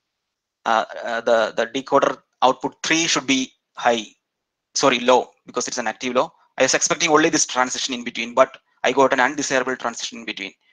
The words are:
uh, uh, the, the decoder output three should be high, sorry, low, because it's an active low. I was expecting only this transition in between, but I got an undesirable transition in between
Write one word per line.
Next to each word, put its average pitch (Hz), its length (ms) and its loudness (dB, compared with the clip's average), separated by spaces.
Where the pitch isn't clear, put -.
uh, 110 200 2
uh, 117 180 -4
the, 113 340 2
the 113 120 0
decoder 135 500 0
output - 420 0
three 165 240 0
should 143 180 -2
be 131 280 0
high, 117 300 0
sorry, 127 240 2
low, 120 320 2
because - 220 -6
it's - 100 -8
an 120 100 -4
active 123 280 -6
low. 147 160 0
I 127 60 2
was 131 100 2
expecting 160 360 0
only 156 200 4
this 156 160 0
transition 127 480 -4
in 120 100 -8
between, 117 300 -8
but 131 240 2
I 120 80 2
got 131 220 4
an 131 80 2
undesirable 131 560 -2
transition 117 420 -10
in 113 60 -18
between 98 280 -10